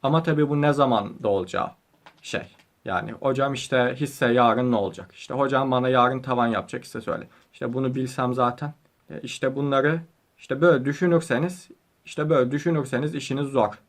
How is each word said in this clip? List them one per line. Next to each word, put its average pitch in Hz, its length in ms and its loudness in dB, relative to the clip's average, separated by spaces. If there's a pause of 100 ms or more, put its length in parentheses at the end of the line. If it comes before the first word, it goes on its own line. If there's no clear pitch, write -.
Ama 156 200 2
tabii 151 260 2
bu 143 140 0
ne 147 100 4
zaman 120 500 2
da 113 60 0
olacağı 92 420 -2 (520)
şey. - 240 -8 (380)
Yani 98 280 -4
hocam 135 420 -2
işte 127 420 0
hisse 135 300 -2
yarın 120 460 4
ne 117 40 2
olacak? 98 380 -4
İşte - 200 -12
hocam 135 360 0
bana 127 180 2
yarın 127 340 2
tavan 123 240 0
yapacak 113 380 -4
hisse - 160 -12
söyle. - 280 -6 (240)
İşte 120 200 -8
bunu 131 220 -2
bilsem 127 400 -4
zaten. 127 400 -2 (360)
E, - 100 -12
işte 135 360 -4
bunları 139 440 0 (380)
İşte 135 220 -6
böyle 156 240 6
düşünürseniz, 165 840 0 (360)
işte 151 260 -4
böyle 127 200 4
düşünürseniz 147 640 -2
işiniz 139 340 -4
zor. 120 260 2 (140)